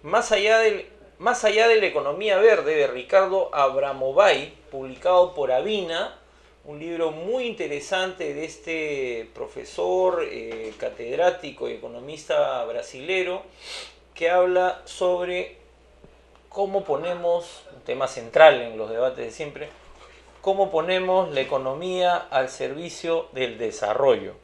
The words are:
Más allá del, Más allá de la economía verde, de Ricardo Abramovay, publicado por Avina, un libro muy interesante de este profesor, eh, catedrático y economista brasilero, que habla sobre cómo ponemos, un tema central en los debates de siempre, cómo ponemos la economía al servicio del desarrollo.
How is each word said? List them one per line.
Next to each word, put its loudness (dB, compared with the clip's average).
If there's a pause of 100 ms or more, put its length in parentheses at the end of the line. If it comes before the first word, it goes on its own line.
Más 0
allá 4
del, 2 (320)
Más -2
allá 6
de 6
la 2
economía 0
verde, 6
de 4
Ricardo 2
Abramovay, 2 (160)
publicado 2
por -2
Avina, -2 (480)
un -16
libro -4
muy -4
interesante -6
de -8
este -6
profesor, -2
eh, -10
catedrático -4
y -8
economista -4
brasilero, -6 (720)
que 0
habla 2
sobre -4 (920)
cómo -2
ponemos, -2 (140)
un -20
tema -4
central 6
en -10
los -6
debates -2
de -10
siempre, -12 (720)
cómo 2
ponemos 2
la 0
economía -2
al -2
servicio -6
del -4
desarrollo. 0 (100)